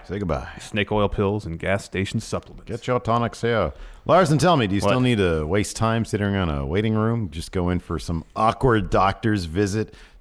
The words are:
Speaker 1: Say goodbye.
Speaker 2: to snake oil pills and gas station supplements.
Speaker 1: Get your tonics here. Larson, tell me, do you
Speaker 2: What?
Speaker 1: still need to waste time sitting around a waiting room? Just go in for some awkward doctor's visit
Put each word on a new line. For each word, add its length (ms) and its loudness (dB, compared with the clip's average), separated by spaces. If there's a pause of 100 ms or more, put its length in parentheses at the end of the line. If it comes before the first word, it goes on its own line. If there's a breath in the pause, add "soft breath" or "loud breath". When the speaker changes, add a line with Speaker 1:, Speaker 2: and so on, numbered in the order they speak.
Speaker 1:
Say 160 -6
goodbye. 360 -4
Speaker 2:
to 40 -18
snake 320 -4
oil 160 4
pills 380 -2
and 120 -8
gas 280 -2
station 340 -4
supplements. 500 -10
Speaker 1:
Get 180 -10
your 120 2
tonics 400 -2
here. 320 0 (320 soft breath)
Larson, 340 4
tell 200 4
me, 100 2
do 80 -2
you 60 0
Speaker 2:
What? 80 2
Speaker 1:
still 100 4
need 200 2
to 280 2
waste 300 -2
time 260 0
sitting 240 -2
around 220 0
a 160 -2
waiting 300 0
room? 340 0
Just 240 -10
go 160 0
in 100 2
for 180 -4
some 280 -6 (100)
awkward 540 2
doctor's 560 2
visit 480 -2 (280 soft breath)